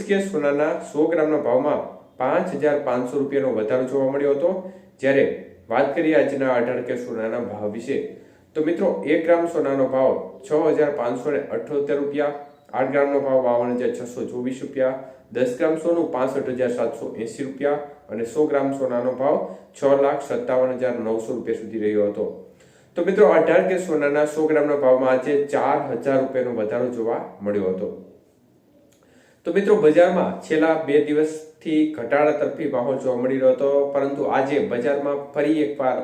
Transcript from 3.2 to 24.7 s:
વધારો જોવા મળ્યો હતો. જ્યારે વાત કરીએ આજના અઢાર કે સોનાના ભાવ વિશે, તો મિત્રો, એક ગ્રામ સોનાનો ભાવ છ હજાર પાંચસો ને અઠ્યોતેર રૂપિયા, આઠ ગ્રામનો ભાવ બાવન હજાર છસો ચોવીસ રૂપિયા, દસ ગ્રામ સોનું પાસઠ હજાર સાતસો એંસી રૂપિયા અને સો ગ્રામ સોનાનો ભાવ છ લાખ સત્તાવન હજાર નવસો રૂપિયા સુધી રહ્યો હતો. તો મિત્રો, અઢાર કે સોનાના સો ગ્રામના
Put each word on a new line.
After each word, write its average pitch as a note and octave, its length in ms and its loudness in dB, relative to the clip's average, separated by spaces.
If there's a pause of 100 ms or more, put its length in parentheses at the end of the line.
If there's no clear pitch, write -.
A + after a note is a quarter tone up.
વધારો B2+ 340 0
જોવા C3+ 200 0
મળ્યો C#3 240 2
હતો. E3+ 160 0 (500)
જ્યારે C3+ 240 4 (460)
વાત C3+ 240 2
કરીએ D#3+ 240 2
આજના C3 400 2
અઢાર B2 280 -2
કે B2+ 100 -2
સોનાના A#2 520 -4
ભાવ G#2 260 -6
વિશે, A#2+ 220 -4 (560)
તો D3+ 140 0
મિત્રો, F3+ 200 0 (180)
એક E3 200 2
ગ્રામ E3+ 180 4 (120)
સોનાનો C3+ 300 0 (100)
ભાવ C3 180 4 (320)
છ D3+ 320 2
હજાર D3 220 2
પાંચસો B2+ 360 -4
ને - 60 -2 (140)
અઠ્યોતેર C#3+ 440 -2
રૂપિયા, C#3+ 320 -2 (420)
આઠ C3 200 0
ગ્રામનો C#3+ 320 2
ભાવ C3 220 4
બાવન A#2+ 340 2
હજાર A#2 160 0
છસો A#2+ 340 -10
ચોવીસ B2 320 -6
રૂપિયા, C3 320 -2 (380)
દસ B2 240 0
ગ્રામ D#3+ 260 2
સોનું E3+ 320 2
પાસઠ C3 340 -2 (100)
હજાર B2 180 0
સાતસો - 280 -4 (120)
એંસી A#2 300 -8
રૂપિયા C#3+ 320 -2 (300)
અને A2+ 160 -6
સો D3+ 220 0
ગ્રામ C#3 320 0
સોનાનો B2 400 -2
ભાવ D3 180 2 (360)
છ C#3 320 2
લાખ D3 240 0
સત્તાવન B2+ 500 0
હજાર B2 160 0
નવસો A2 400 -4
રૂપિયા A2 260 -4
સુધી G#2+ 220 -6
રહ્યો G#2 280 2
હતો. G#2 140 -4 (720)
તો F3 80 0
મિત્રો, G3 320 6
અઢાર E3 320 4
કે F#3 160 0
સોનાના D3 400 2
સો D#3 220 0
ગ્રામના D3 340 2